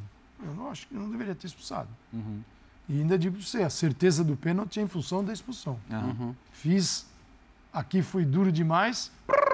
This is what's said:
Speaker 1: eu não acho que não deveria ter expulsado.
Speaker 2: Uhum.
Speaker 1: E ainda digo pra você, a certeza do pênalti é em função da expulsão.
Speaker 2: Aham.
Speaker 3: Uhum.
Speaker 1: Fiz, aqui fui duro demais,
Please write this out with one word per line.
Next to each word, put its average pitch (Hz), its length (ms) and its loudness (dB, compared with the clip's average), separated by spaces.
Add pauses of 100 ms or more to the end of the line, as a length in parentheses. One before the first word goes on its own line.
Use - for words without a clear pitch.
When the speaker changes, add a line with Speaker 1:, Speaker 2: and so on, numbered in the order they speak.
(460)
Speaker 1:
eu 147 80 -8
não 247 160 -8
acho - 160 -12
que - 80 -16
não 208 160 -6
deveria 220 240 -4
ter - 140 -12
expulsado. - 400 -8 (240)
Speaker 2:
Uhum. 107 280 -8 (480)
Speaker 1:
E 147 120 0
ainda 170 180 4
digo 180 180 0
pra 196 80 -12
você, 220 200 0
a 151 60 0
certeza 165 520 4
do 151 140 2
pênalti 185 420 -2
é 214 60 2
em - 20 -2
função 180 380 -2
da 208 80 -4
expulsão. 185 440 -8 (140)
Speaker 2:
Aham. 113 160 -2 (140)
Speaker 3:
Uhum. 120 140 -6 (180)
Speaker 1:
Fiz, 175 520 2 (680)
aqui 170 280 0
fui 180 240 0
duro 180 280 4
demais, 170 580 2 (440)